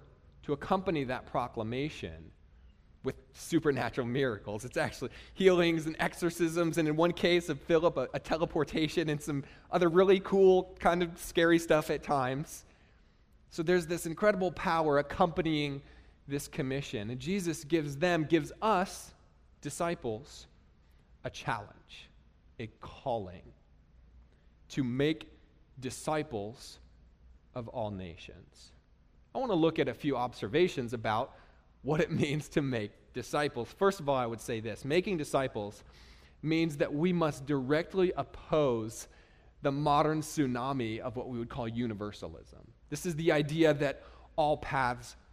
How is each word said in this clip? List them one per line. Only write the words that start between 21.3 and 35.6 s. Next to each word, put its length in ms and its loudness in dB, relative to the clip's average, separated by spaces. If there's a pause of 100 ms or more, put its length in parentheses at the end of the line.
a 80 -8 (120)
calling 640 -8 (1300)
to 140 -2
make 460 -2 (500)
disciples 1000 -6 (760)
of 140 -8
all 240 -6
nations. 800 -14 (640)
I 20 -6
want 140 -2
to 40 2
look 220 4
at 120 2
a 40 -2
few 240 -2
observations 760 0
about 420 -2 (480)
what 180 0
it 100 0
<laughs> 120 0
means 260 -2
to 120 0
make 300 -2 (220)
disciples. 640 -4
First 220 4
of 100 -4
all, 60 4
I 100 2
would 160 -6
say 180 -4
this. 240 -8
Making 340 0
disciples 640 -2 (580)